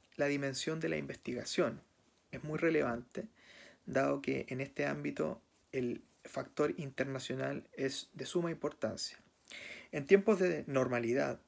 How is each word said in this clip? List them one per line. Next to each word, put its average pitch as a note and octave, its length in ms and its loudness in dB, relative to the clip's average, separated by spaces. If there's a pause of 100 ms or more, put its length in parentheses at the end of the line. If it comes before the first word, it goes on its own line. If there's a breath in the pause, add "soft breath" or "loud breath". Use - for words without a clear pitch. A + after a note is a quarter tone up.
(160)
la C#3+ 100 2
dimensión C#3+ 540 0
de D#3+ 100 0
la D#3 80 0
investigación C#3 840 -2 (500)
es - 140 -10
muy D3+ 140 -4
relevante, C#3 680 2 (600 loud breath)
dado C#3 340 2
que C3+ 280 -2
en B2+ 120 -4
este C#3+ 260 -4
ámbito C#3+ 540 -2 (320)
el B2 300 -2 (220)
factor - 520 -2
internacional C3+ 960 -4
es - 400 -4
de - 140 -8
suma F3 240 0
importancia. - 680 -4 (720 loud breath)
En C#3+ 140 -4
tiempos G3 320 8
de F3 280 2
normalidad, B2+ 800 2